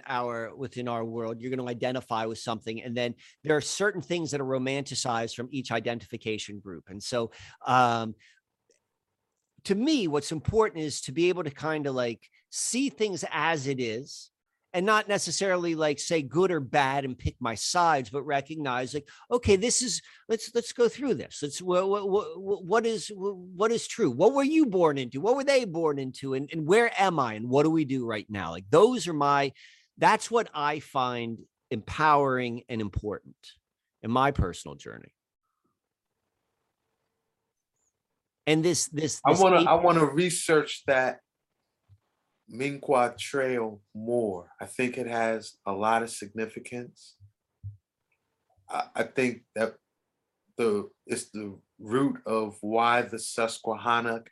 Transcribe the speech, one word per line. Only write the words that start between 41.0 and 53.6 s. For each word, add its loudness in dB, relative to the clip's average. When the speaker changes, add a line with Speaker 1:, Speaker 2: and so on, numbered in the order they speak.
Speaker 2:
Minqua 0
Trail -2
more. -2
I -10
think -4
it -4
has -2
a -2
lot 2
of -6
significance. -12
I, -4
I -2
think -2
that -2
the, 0
it's -6
the -10
root 0
of -2
why 2
the -8
Susquehannock -2